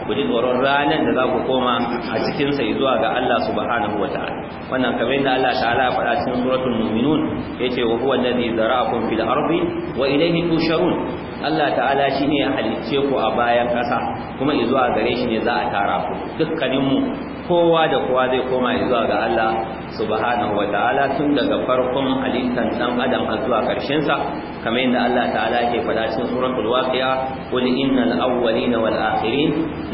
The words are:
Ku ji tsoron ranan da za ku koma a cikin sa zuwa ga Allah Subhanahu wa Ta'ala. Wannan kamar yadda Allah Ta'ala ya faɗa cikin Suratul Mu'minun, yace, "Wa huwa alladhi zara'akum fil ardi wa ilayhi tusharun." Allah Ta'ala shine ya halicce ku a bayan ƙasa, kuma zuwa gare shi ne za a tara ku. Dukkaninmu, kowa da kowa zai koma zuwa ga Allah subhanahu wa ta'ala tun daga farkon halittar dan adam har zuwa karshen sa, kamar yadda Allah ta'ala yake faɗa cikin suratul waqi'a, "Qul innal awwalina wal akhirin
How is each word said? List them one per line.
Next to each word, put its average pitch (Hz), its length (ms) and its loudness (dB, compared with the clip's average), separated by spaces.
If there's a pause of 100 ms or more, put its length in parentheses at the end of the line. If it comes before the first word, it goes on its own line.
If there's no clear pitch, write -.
Ku - 80 -2
ji 139 120 -2
tsoron 123 360 0
ranan 143 400 2
da 151 120 2
za 127 160 2
ku 120 160 0
koma 123 300 2 (260)
a 113 160 -4
cikin 117 360 -2
sa 139 120 -2
zuwa 117 320 0
ga 110 160 0
Allah 123 320 2
Subhanahu 104 520 -2
wa 95 120 -2
Ta'ala. - 280 -6 (280)
Wannan 123 320 0
kamar 120 200 0
yadda 139 160 2
Allah 127 200 2
Ta'ala 117 280 0
ya 123 120 2
faɗa 113 280 0
cikin 127 200 -2
Suratul 127 360 0
Mu'minun, 113 440 2 (360)
yace, 127 240 -2
"Wa 113 160 2
huwa 131 200 0
alladhi 120 360 0
zara'akum 120 520 2
fil 110 160 0
ardi 147 380 0 (340)
wa 131 120 0
ilayhi 165 400 2
tusharun." 165 500 2 (400)
Allah 151 340 0
Ta'ala 139 360 2 (120)
shine 147 160 2
ya 135 160 2
halicce 131 480 -2
ku 139 160 2
a 117 200 0
bayan 120 360 2
ƙasa, 120 280 0 (400)
kuma 143 160 2
zuwa 123 400 2
gare 113 200 0
shi 123 120 -2
ne 110 160 0
za 113 120 0
a 104 160 0
tara 95 320 0
ku. - 120 -4 (200)
Dukkaninmu, 139 640 0 (480)
kowa 170 400 4
da 143 120 2 (120)
kowa 127 160 2
zai 127 200 0
koma 127 320 0
zuwa 120 280 2
ga 104 120 0 (120)
Allah 113 200 2 (460)
subhanahu 113 560 0
wa 104 160 0
ta'ala 123 480 0
tun 147 160 0
daga - 320 2
farkon 127 560 0
halittar 123 560 -2
dan 123 240 -2
adam 120 240 0
har 110 240 -2
zuwa 117 160 2
karshen 131 400 0
sa, 143 160 0 (400)
kamar 120 240 0
yadda 123 160 2
Allah 120 320 2
ta'ala 110 320 0
yake 117 240 0
faɗa 113 240 -2
cikin 123 160 -4
suratul 123 400 -2
waqi'a, 127 440 0 (360)
"Qul 127 160 -2
innal 123 560 2
awwalina 120 640 0
wal 107 80 0
akhirin 110 720 0 (300)